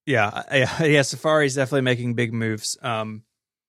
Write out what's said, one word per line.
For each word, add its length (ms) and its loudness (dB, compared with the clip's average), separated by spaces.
Yeah, 460 0
I, 340 2
<laughs> 0 -
yeah, 180 6
Safari 440 0
is 80 -2
definitely 260 0
making 340 0
big 180 -2
moves. 480 -4
Um, 420 -8